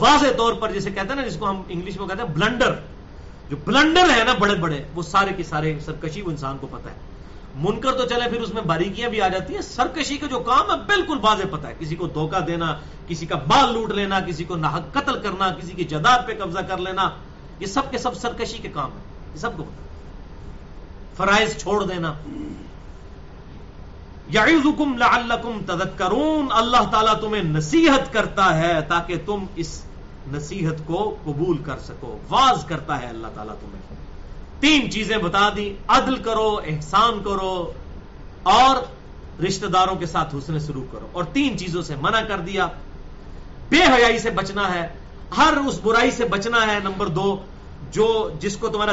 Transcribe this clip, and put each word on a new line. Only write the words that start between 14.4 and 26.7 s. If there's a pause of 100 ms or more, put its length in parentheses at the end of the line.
کو
ناحق
قتل
کرنا، (100)
کسی
کی
جائیداد
پہ
قبضہ
کر
لینا، (520)
یہ
سب
کے
سب
سرکشی
کے
کام
ہیں، (300)
یہ
سب
کو
پتہ
ہے۔ (1300)
فرائض
چھوڑ
دینا۔ (2250)
یعظکم
لعلکم
تذکرون،
اللہ